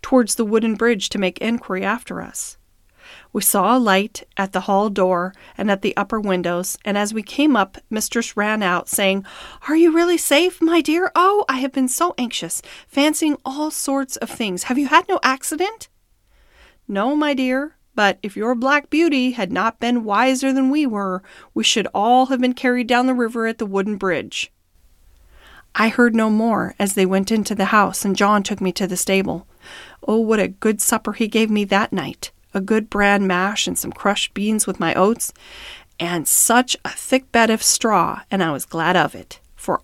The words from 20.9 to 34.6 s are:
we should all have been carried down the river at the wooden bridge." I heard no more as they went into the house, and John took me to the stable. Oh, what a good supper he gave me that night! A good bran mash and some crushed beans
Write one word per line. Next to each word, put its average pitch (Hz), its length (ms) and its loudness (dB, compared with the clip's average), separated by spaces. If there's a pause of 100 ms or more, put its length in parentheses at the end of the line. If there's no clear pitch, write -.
we 220 100 -2
should - 300 0
all 247 320 4
have 254 160 0
been 254 100 2
carried 247 340 0
down 247 200 2
the 262 80 2
river 233 320 -2
at 226 100 -4
the 226 80 -4
wooden 196 320 -2
bridge." 160 560 -4 (1200)
I 226 140 2
heard 233 260 4
no 220 140 2
more 214 500 0
as 196 140 -2
they 190 140 2
went 190 260 0
into 214 220 -2
the 196 220 -2
house, 190 280 2
and 196 100 0
John 202 280 2
took 196 180 -6
me 185 120 0
to 190 140 -4
the 185 120 -4
stable. 190 480 -2 (600)
Oh, 220 140 2
what 220 180 2
a 190 100 0
good 214 340 -2
supper 220 320 -2
he 226 120 -2
gave 220 240 0
me 208 140 0
that 202 260 0
night! 147 420 -6 (200)
A 196 80 -2
good 220 300 0
bran 202 360 2
mash 190 400 -2
and 175 120 -4
some - 120 -6
crushed - 440 -2
beans 208 320 0